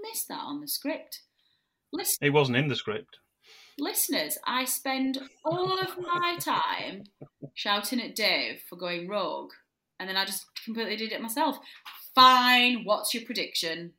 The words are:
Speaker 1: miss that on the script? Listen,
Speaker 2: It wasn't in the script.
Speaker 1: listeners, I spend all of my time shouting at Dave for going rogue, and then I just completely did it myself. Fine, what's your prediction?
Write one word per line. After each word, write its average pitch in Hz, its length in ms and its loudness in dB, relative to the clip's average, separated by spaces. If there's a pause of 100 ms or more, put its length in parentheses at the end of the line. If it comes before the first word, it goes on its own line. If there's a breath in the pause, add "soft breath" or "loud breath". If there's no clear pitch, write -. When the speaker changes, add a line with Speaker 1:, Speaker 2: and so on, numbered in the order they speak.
Speaker 1:
miss - 160 -6
that - 200 -10
on 294 160 -8
the 294 80 -10
script? - 540 -8 (720)
Listen, - 280 -2
Speaker 2:
It 143 100 2
wasn't 135 280 4
in 147 100 2
the 123 80 -2
script. - 420 -8 (600 loud breath)
Speaker 1:
listeners, 277 580 -2 (100)
I 254 180 -2
spend 262 540 -2 (260)
all 370 340 0
of 370 200 -4
my 349 400 0
time 185 680 -2 (500)
shouting 208 460 -2
at 214 140 -8
Dave 151 540 0
for 175 80 -16
going 175 320 -6
rogue, 185 440 -4 (460)
and 185 100 -8
then 190 80 -4
I 196 100 0
just 202 200 -6 (180)
completely 220 320 -4
did 226 160 -6
it 190 100 -6
myself. 269 360 -2 (560 loud breath)
Fine, 247 680 8
what's 214 300 2
your 233 100 -4
prediction? 170 760 -4